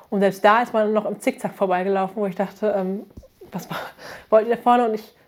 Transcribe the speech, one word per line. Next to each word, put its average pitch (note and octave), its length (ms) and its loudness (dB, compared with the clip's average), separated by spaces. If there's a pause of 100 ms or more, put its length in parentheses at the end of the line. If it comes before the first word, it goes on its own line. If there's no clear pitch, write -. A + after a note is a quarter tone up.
Und G3+ 120 -2
selbst G3 240 0
da G#3+ 180 6
ist A#3+ 100 -6
man G#3+ 220 2
noch G#3 100 0
im G#3 160 -6
Zickzack B3 340 -4
vorbeigelaufen, F#3+ 600 -2
wo G#3 100 -2
ich F#3 100 -6
dachte, G3+ 400 -2
ähm, G3 260 -4 (500)
„Was - 160 -12
ma-, - 80 -10 (260)
<laughs> - 280 -14
wollt A3 180 6
ihr A#3 80 2
da A#3 60 -8
vorne?“ A#3+ 240 4
Und A3 80 -2
ich - 180 -10 (160)